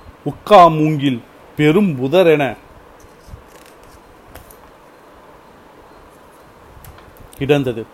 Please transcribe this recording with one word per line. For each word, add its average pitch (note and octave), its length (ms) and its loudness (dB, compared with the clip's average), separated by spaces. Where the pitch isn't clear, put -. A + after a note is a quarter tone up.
உக்கா F3 440 4
மூங்கில் D3+ 520 -4
பெரும் D#3 380 0
புதரென C#3+ 600 0
கிடந்தது. B2+ 560 -4